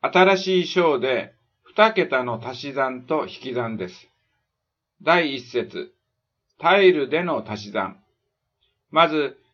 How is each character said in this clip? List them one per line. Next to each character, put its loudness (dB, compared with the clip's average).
新 4
し 0
い -4
章 2
で -4
二 2
桁 -2
の -6
足 -12
し -12
算 -4
と -4
引 -16
き -12
算 -6
で -8
す。 -20
第 2
一 -12
節、 -6
タ 2
イ 8
ル 0
で -2
の -4
足 -10
し -16
算。 -6
ま 4
ず、 -2